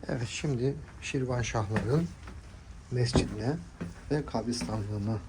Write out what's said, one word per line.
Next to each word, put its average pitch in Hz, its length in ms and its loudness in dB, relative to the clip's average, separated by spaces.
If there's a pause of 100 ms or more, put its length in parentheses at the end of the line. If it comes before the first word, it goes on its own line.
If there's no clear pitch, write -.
Evet, 120 200 0
şimdi 139 480 0 (240)
Şirvanşahların 123 1080 2 (800)
mescidine 120 680 4 (540)
ve 147 160 2
kabristanlığına 107 920 0 (100)